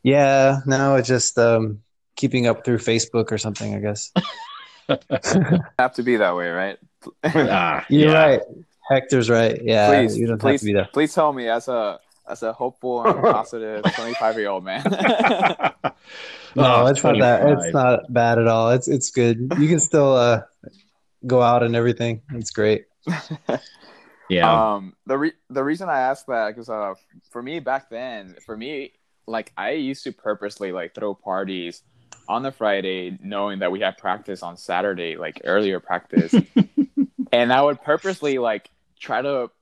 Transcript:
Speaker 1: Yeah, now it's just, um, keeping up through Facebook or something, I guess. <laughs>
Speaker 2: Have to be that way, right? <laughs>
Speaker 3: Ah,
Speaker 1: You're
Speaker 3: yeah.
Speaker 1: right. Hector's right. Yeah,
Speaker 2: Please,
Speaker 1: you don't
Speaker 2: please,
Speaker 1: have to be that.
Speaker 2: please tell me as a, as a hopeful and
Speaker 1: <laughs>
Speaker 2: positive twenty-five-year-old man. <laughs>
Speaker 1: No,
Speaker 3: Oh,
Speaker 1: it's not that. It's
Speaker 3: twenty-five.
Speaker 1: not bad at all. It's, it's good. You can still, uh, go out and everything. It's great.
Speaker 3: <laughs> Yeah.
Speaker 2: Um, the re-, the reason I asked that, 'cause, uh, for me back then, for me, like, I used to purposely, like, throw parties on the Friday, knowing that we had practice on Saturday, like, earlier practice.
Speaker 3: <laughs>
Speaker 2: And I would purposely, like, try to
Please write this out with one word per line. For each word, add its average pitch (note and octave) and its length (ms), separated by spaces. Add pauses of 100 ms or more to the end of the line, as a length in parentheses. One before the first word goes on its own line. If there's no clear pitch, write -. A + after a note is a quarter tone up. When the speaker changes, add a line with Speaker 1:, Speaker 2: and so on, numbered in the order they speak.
Speaker 1:
Yeah, C3+ 640
now C3+ 300
it's A#2+ 140
just, - 280
um, A2+ 440 (340)
keeping B2 320
up A2+ 160
through A#2+ 140
Facebook A2+ 560
or G#2+ 40
something, G#2 380
I G2+ 40
guess. G#2 340 (760)
<laughs> D3+ 880
Speaker 2:
Have B2+ 180
to A#2+ 80
be B2 140
that F2+ 180
way, F2 140
right? F#2 280 (240)
<laughs> - 240
Speaker 3:
Ah, F#2+ 640
Speaker 1:
You're D3+ 220
Speaker 3:
yeah. - 20
Speaker 1:
right. D#3 280 (480)
Hector's C3 400
right. A2+ 320
Yeah, A2 280
Speaker 2:
Please, G#2 280
Speaker 1:
you A#2 100
don't A2+ 120
Speaker 2:
please, A2+ 140
Speaker 1:
have C#3 80
to A2 40
be G#2 80
that. G2 200
Speaker 2:
please D3+ 200
tell D#3 200
me A#2+ 160
as A#2 180
a, A2 320 (280)
as - 160
a A2+ 100
hopeful B2+ 520
and F3+ 160
Speaker 1:
<laughs> - 0
Speaker 2:
positive A2 600
twenty-five-year-old A2+ 800
man. A2+ 200
<laughs> G3 100 (1600)
Speaker 1:
No, B2 280
Speaker 3:
Oh, B2+ 40
Speaker 1:
it's C#3 160
not C#3+ 160
that. A#2+ 220
It's D3 200
Speaker 3:
twenty-five. E3+ 120
Speaker 1:
not B2+ 400
bad A#2 260
at A2+ 80
all. A2+ 240
It's, B2+ 160
it's C3+ 240
good. A#2+ 480
You D3+ 80
can E3 120
still, C#3 360
uh, A#2+ 260 (840)
go B2 140
out A#2+ 200
and A#2 140
everything. A#2 460 (120)
It's A#2 180
great. G#2+ 340 (200)
Speaker 3:
<laughs> - 540 (720)
Yeah. A2 440
Speaker 2:
Um, F#2+ 180 (140)
the C3 100
re-, D#3 160 (160)
the C3+ 140
reason F3 260
I C#3 120
asked C3+ 260
that, A2 280
'cause, A#2 140
uh, G#2 240 (380)
for A#2+ 100
me D3 180
back C3+ 300
then, A2+ 460 (100)
for A2 100
me, C3+ 360 (340)
like, A2 320
I G#2 140
used C#3 320
to B2+ 80
purposely, G2+ 600
like, F2 220
throw G#2 220
parties F#2+ 680 (460)
on A#2+ 160
the C3+ 80
Friday, F#2+ 720
knowing G2+ 340
that F#2 140
we G2 80
had F#2+ 180
practice F#2+ 460
on F2 120
Saturday, F2+ 600
like, E2 280
earlier F#2+ 340
practice. - 560 (520)
Speaker 3:
<laughs> - 460
Speaker 2:
And A#2+ 180
I C3 120
would D3 180
purposely, D3+ 560
like, A2+ 320 (300)
try A#2 240
to C3+ 260 (120)